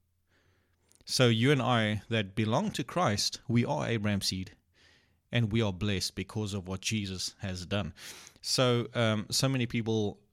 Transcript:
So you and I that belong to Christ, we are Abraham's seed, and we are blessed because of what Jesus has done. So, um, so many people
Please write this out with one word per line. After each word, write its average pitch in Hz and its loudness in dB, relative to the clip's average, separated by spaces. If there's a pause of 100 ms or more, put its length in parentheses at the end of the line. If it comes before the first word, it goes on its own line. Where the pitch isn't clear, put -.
(1040)
So 127 4
you 117 6
and 135 4
I 110 2
that 107 -2
belong 123 0
to - -4
Christ, - -2
we 117 4
are 139 -2
Abraham's 104 0
seed, 95 -4 (800)
and 117 0
we 113 2
are 101 2
blessed 95 -2
because 104 -6
of 92 -6
what 92 -6
Jesus 98 -4
has 92 -8
done. 92 -2 (480)
So, 123 2
um, 110 0
so - 2
many 127 0
people 110 -2 (140)